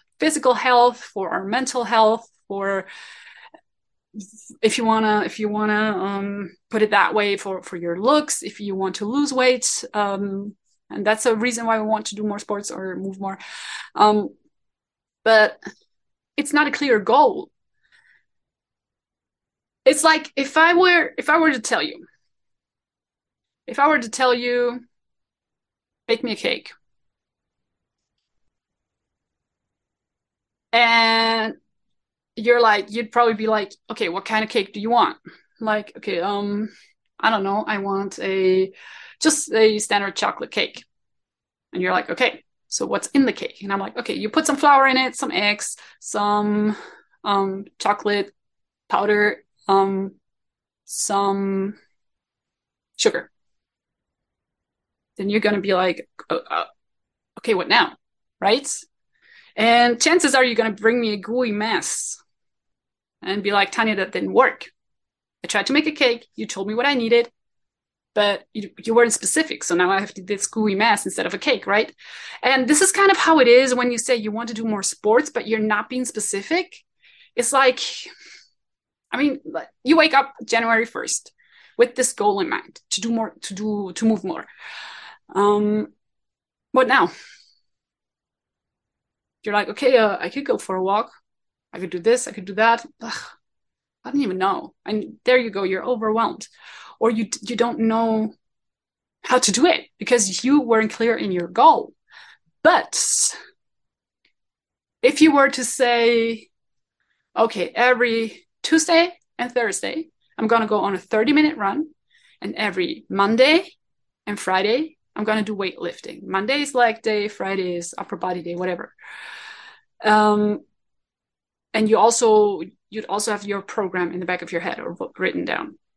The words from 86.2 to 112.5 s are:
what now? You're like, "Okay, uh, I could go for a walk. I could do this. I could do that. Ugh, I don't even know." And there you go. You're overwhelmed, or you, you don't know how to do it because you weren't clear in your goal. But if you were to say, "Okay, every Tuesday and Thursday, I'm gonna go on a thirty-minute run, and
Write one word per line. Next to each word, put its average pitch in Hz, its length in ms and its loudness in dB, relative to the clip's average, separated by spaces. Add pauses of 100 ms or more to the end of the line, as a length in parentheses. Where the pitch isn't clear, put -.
what 254 160 4
now? 247 220 2 (2250)
You're 208 120 -6
like, 208 140 0
"Okay, 254 300 2
uh, 208 200 2
I 247 120 -8
could 277 160 -8
go 247 100 0
for 196 200 -6
a 185 60 -2
walk. 196 300 -2 (580)
I - 100 -16
could 180 100 -8
do 180 80 -8
this. 233 280 0
I - 60 -12
could 190 140 -14
do 196 80 -10
that. 226 320 0 (160)
Ugh, - 220 -12 (800)
I 240 60 -12
don't 277 120 0
even 190 160 -2
know." 190 360 -2 (120)
And 214 380 -6
there 254 120 6
you 233 140 2
go. 196 140 -6
You're 185 200 -4
overwhelmed, 220 640 -2 (500)
or 226 120 2
you, 220 180 -2 (140)
you 240 140 -8
don't 233 240 0
know 220 540 0 (880)
how - 160 2
to - 140 2
do 240 140 4
it - 200 2 (120)
because 208 460 0
you 277 160 6
weren't 220 320 2
clear 226 240 0
in 202 160 -4
your 175 160 -4
goal. 240 440 4 (680)
But - 720 2 (1700)
if 277 180 4
you 311 140 8
were 277 160 6
to 254 140 -6
say, 233 840 0 (880)
"Okay, 214 380 0
every 226 720 0 (160)
Tuesday 330 500 2 (260)
and 247 140 -8
Thursday, 233 560 -4 (280)
I'm 220 120 -2
gonna 220 180 2
go 214 140 0
on 196 140 -2
a 185 40 -6
thirty-minute 277 580 2
run, 220 320 -4 (520)
and 208 140 -10